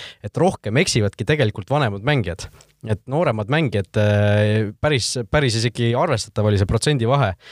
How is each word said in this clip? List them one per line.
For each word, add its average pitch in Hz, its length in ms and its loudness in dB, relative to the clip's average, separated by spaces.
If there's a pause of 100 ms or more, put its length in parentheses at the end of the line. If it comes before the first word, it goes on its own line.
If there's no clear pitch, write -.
(260)
et - 160 -4
rohkem 135 400 0
eksivadki 104 460 -2
tegelikult 120 440 0
vanemad 110 360 -2
mängijad. 104 400 -2 (420)
Et 107 220 -4
nooremad 123 400 -2
mängijad, 131 400 -2 (100)
äh, 104 800 2
päris, 147 320 0 (180)
päris 127 300 2
isegi 117 380 0
arvestatav 117 500 -2
oli 101 100 4
see 95 80 2
protsendivahe, 117 680 0 (160)